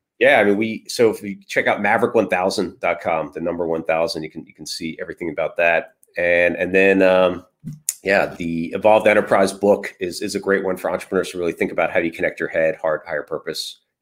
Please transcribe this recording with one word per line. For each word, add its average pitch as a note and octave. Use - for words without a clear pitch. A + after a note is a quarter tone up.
Yeah. C3
I G#2
mean, G2+
we, A2
so A#2
if G2
you G2+
check B2
out G#2
maverick A2
one G2+
thousand F#2
dot F2
com, D#2+
the E2
number F2
one E2
thousand, E2
you D#2+
can, -
you -
can D#2
see E2
everything E2
about D#2
that. E2+
And, F2
and F2+
then, F#2+
um, F#2
yeah, F#2+
the E2
Evolved G#2+
Enterprise G2+
book -
is, F2
is G2
a G2
great G2
one F#2
for F2
entrepreneurs F2+
to F#2
really E2+
think F2+
about E2
how F#2
do E2+
you E2
connect E2+
your E2
head, D#2+
heart, D#2
higher D2+
purpose, -